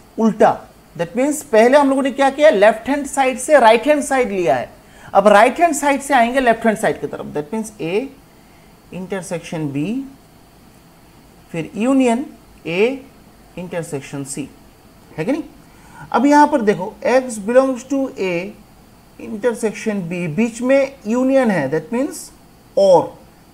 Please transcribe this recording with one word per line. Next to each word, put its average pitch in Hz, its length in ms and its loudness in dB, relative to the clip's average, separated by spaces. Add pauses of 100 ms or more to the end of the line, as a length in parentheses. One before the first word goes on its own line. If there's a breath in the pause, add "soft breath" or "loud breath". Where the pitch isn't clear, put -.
(180)
उल्टा। 208 400 2 (380)
That 170 200 -8
means 285 260 -2
पहले 240 360 4
हम 277 120 4
लोगों 269 120 0
ने 269 80 -2
क्या 277 200 0
किया, 294 200 4
Left 220 380 2
hand 285 180 -4
side 262 320 -2
से 294 220 2
right 233 260 4
hand 294 160 2
side - 280 -2
लिया 170 260 0
है, 117 140 -6 (440 loud breath)
अब 196 140 8
right 233 320 6
hand 339 140 4
side 285 260 0
से 277 140 -2
आएंगे 247 260 2
left 233 260 2
hand 214 120 0
side 156 220 -2
की 147 60 -6
तरफ। 139 280 -12
That 151 200 -8
means 220 160 -8 (100)
A 165 140 -6 (1000 soft breath)
intersection 175 800 -10
B, 139 100 -4 (1700)
फिर 165 240 -8
union 254 480 0 (420)
A 170 140 -4 (800)
intersection 160 760 -10
C, 143 120 -10 (680)
है 160 80 -6
कि 214 80 -2
नहीं? 320 100 -4 (720 loud breath)
अब 233 140 2
यहाँ 294 220 6
पर 294 120 0
देखो, 202 320 -2 (160)
X 247 300 0 (100)
belongs 254 420 0
to 269 140 -2 (160)
A 185 140 -4 (840)
intersection 214 800 -6 (100)
B, 175 160 -6 (100)
बीच 233 260 -2
में 269 320 2 (120)
union 254 440 2
है, 147 200 -2
that 160 240 -6
means 277 280 -6 (540)
or 294 260 6 (520)